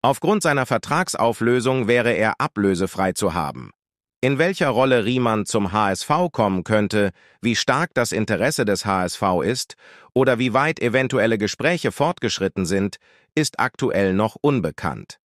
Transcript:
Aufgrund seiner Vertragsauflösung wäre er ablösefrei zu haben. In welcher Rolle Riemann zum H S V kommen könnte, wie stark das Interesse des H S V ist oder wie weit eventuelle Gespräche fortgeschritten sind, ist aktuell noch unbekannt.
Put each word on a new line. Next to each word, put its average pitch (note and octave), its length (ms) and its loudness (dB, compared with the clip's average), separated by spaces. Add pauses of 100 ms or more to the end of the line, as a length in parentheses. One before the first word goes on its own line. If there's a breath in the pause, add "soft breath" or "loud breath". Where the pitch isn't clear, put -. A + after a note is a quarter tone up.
Aufgrund E3 380 2
seiner C#3 220 2
Vertragsauflösung B2 1200 0
wäre A#2+ 240 2
er G#2 280 2
ablösefrei F#2+ 760 0
zu F#2 200 -2
haben. C2 380 -6 (500)
In C3+ 160 0
welcher E3+ 320 0
Rolle B2 360 2
Riemann A2+ 400 0
zum G2+ 260 -2
H G#2 200 2
S F#2+ 120 -4
V E3+ 260 0
kommen F#2+ 340 0
könnte, G#2 480 0 (300 soft breath)
wie A2+ 140 0
stark C#3+ 380 -2
das A#2+ 180 0
Interesse A2 540 0
des G2+ 200 -2
H F#2+ 200 0
S F2 100 -6
V F2+ 260 0
ist A#2 340 -4 (380 loud breath)
oder B2+ 260 4
wie B2 140 0
weit D3 280 0
eventuelle A#2 560 0
Gespräche A#2+ 540 -2
fortgeschritten G2 760 -2
sind, G2 320 -2 (360 soft breath)
ist - 260 -2
aktuell G2 540 0
noch G#2 280 0
unbekannt. E2 840 -2